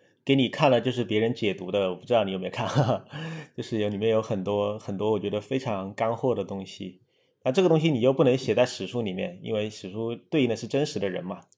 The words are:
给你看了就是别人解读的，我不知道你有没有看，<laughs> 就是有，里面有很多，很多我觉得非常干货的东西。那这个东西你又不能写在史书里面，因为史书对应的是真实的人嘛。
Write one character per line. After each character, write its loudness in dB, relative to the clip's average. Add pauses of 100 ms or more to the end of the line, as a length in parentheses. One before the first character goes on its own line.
(240)
给 4
你 4
看 4
了 6
就 0
是 -2
别 0
人 2
解 0
读 -8
的， 2
我 -4
不 -16
知 0
道 4
你 -2
有 -4
没 -6
有 -6
看， -6 (440)
<laughs> -12
就 -8
是 -6
有， 0
里 -4
面 2
有 4
很 -4
多， -2
很 -8
多 0
我 2
觉 -4
得 -2
非 -4
常 -6
干 -2
货 0
的 -2
东 -10
西。 -14 (420)
那 0
这 2
个 4
东 6
西 2
你 0
又 6
不 2
能 6
写 0
在 6
史 -6
书 -4
里 -2
面， -6
因 -4
为 -2
史 -12
书 -6
对 -2
应 6
的 4
是 -8
真 0
实 -6
的 0
人 -4
嘛。 -10 (160)